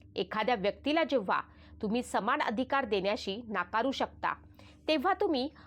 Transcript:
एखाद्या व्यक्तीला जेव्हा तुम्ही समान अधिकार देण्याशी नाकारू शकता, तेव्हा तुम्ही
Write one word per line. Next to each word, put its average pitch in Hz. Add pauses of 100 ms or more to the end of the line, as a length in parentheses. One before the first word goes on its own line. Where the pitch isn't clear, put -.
(160)
एखाद्या 214
व्यक्तीला 240
जेव्हा 208 (420)
तुम्ही 226
समान 247
अधिकार 262
देण्याशी 202
नाकारू 214
शकता, - (540)
तेव्हा 311
तुम्ही 302 (180)